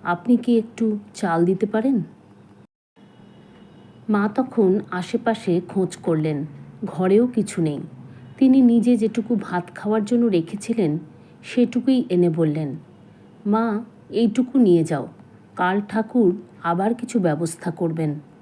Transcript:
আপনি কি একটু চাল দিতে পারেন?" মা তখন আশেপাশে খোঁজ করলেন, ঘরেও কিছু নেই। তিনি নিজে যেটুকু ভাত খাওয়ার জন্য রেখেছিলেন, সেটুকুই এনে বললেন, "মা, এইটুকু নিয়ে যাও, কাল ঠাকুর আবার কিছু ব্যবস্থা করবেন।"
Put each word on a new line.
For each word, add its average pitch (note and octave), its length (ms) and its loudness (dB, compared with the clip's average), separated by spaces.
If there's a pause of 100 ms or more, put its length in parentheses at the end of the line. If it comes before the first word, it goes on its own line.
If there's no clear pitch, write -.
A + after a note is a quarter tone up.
আপনি G3+ 340 0
কি A#3+ 200 2
একটু A3 400 -2 (160)
চাল E3+ 320 0
দিতে F#3+ 200 0
পারেন?" A3 360 0 (2000)
মা G#3 260 2
তখন G#3+ 440 2 (120)
আশেপাশে F#3 800 -2
খোঁজ F#3 280 -2
করলেন, D#3 480 -2 (400)
ঘরেও F#3+ 420 2
কিছু G#3 340 -2
নেই। D3+ 180 -2 (580)
তিনি C4 240 6
নিজে A#3+ 360 4
যেটুকু A3 380 -2
ভাত F3+ 400 -6
খাওয়ার G#3 300 -2
জন্য A#3+ 200 2
রেখেছিলেন, F3+ 760 -2 (440)
সেটুকুই B3 680 0
এনে F3 200 2
বললেন, D#3 460 -2 (680)
"মা, G#3+ 380 0 (260)
এইটুকু A#3+ 480 0
নিয়ে F3 260 6
যাও, D3+ 240 -4 (480)
কাল F#3 340 0
ঠাকুর A3 520 0 (220)
আবার F3+ 300 0
কিছু A#3+ 260 -4
ব্যবস্থা E3 520 -2
করবেন।" D#3+ 480 -4 (220)